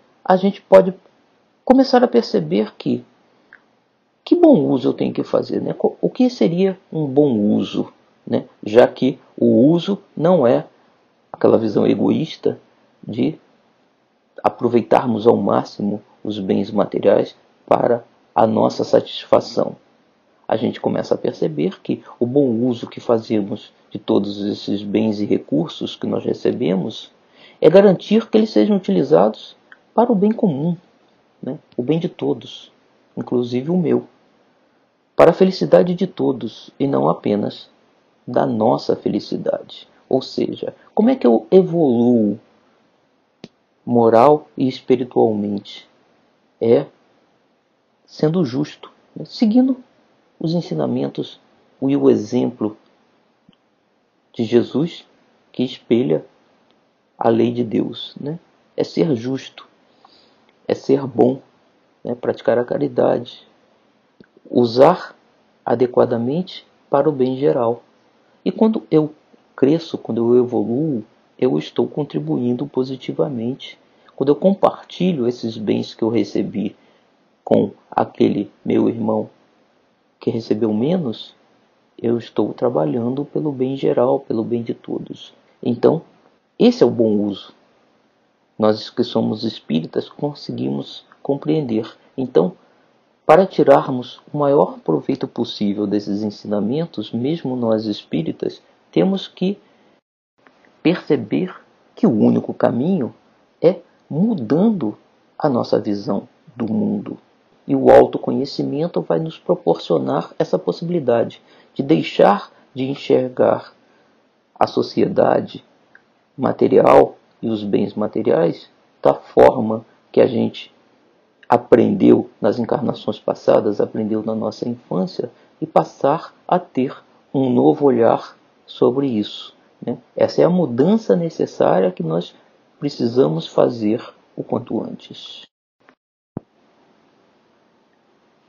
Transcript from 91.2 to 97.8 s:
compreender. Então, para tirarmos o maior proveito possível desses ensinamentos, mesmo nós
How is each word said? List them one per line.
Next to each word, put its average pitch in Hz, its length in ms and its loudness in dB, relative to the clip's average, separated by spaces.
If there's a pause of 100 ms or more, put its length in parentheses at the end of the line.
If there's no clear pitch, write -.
compreender. 139 680 -4 (260)
Então, 135 380 0 (680)
para 175 220 6
tirarmos 143 760 2 (120)
o - 40 -6
maior 151 440 2
proveito 135 460 -4
possível 104 600 -4
desses 101 360 -2
ensinamentos, 107 920 -6
mesmo 131 440 -4
nós 110 300 -2